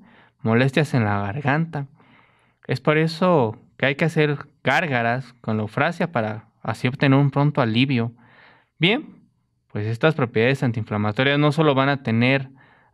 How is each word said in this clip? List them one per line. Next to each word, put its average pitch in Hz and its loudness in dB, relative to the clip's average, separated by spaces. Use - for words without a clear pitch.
molestias 131 0
en 120 2
la 104 -2
garganta. 143 -4
Es 131 -4
por 151 0
eso 160 0
que 127 -2
hay 143 0
que - -2
hacer 151 0
gárgaras 131 -2
con 110 -4
la 107 -2
eufrasia 160 -4
para 107 -6
así 117 -4
obtener 135 4
un 143 4
pronto 147 0
alivio. 117 0
Bien, 196 -2
pues 107 -8
estas 117 0
propiedades 123 0
antiinflamatorias 113 0
no 147 4
solo 151 2
van 131 2
a 139 -2
tener 127 0